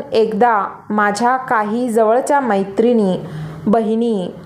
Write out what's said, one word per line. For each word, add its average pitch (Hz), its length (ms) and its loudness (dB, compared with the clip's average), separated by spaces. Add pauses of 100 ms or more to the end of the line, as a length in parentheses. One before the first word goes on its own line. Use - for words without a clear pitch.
(140)
एकदा 214 560 2 (200)
माझ्या 214 480 0
काही 240 520 -2
जवळच्या 233 500 2
मैत्रिणी, 208 800 2 (500)
बहिणी 220 600 0 (180)